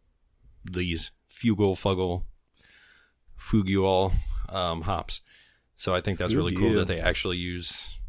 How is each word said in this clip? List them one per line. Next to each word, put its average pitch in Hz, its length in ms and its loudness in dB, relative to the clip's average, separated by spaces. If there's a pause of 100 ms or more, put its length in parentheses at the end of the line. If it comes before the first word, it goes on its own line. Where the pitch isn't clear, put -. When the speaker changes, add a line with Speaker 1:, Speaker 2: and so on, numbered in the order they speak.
(640)
Speaker 1:
these 90 480 -4 (160)
Fugle, 101 480 2
Fuggle, 90 480 0 (1120)
Fugual, 95 760 2 (340)
um, 85 340 -2
hops. 90 380 -4 (560)
So - 180 -2
I 90 60 2
think 92 180 -2
that's 90 160 0
really 87 200 2
cool 101 160 4
Speaker 2:
Fugue. 104 80 4
Speaker 1:
that 92 100 2
they 87 100 -2
actually 87 380 0
use 87 640 -6 (100)